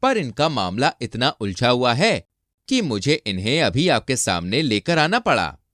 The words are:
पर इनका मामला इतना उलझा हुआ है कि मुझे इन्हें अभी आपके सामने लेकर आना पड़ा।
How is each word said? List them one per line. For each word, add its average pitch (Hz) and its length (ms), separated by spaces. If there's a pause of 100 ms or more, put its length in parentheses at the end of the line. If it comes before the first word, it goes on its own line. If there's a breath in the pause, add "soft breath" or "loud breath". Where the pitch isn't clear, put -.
पर 247 140
इनका 147 320
मामला 117 520
इतना 120 280
उलझा 110 400
हुआ 123 240
है 156 360 (400)
कि 262 140
मुझे 127 320 (120)
इन्हें 107 360
अभी 135 260
आपके 131 280
सामने 92 460
लेकर 143 360
आना 170 200
पड़ा। 117 380 (180)